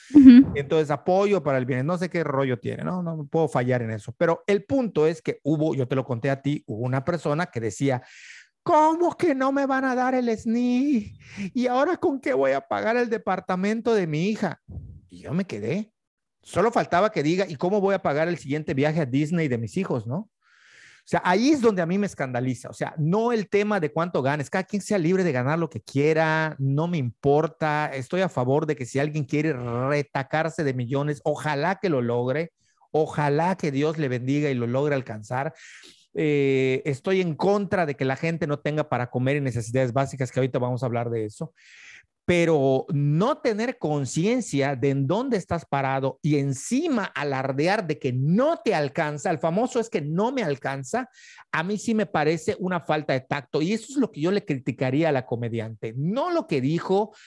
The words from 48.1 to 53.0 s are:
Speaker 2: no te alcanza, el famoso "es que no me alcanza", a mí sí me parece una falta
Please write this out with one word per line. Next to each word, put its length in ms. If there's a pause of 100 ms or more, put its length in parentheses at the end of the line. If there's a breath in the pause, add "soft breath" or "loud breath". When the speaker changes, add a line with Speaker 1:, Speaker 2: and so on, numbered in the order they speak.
Speaker 2:
no 500
te 120
alcanza, 560
el 80
famoso 420
"es 80
que 120
no 300
me 120
alcanza", 680 (420 soft breath)
a 120
mí 140
sí 180
me 100
parece 540
una 220
falta 320